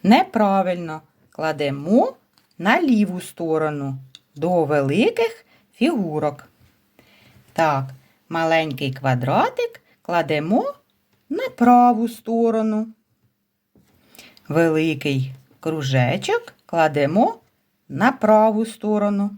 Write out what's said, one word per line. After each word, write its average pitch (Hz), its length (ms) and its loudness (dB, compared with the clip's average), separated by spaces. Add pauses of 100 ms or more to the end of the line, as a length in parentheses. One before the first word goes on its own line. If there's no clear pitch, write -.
Неправильно. 190 960 2 (300)
Кладемо 156 840 -2 (420)
на 226 240 2
ліву 208 400 0
сторону 151 760 -4 (380)
до 165 300 0
великих 170 800 0 (280)
фігурок. 160 760 -2 (1040)
Так, 143 320 0 (440)
маленький 160 640 -2
квадратик 147 880 -2 (200)
кладемо 170 720 -2 (560)
на 480 200 -6
праву 240 580 4
сторону. 226 800 -2 (1600)
Великий 151 840 0 (260)
кружечок 156 920 -2 (120)
кладемо 160 760 2 (460)
на 190 240 0
праву 214 540 2
сторону. 208 720 -2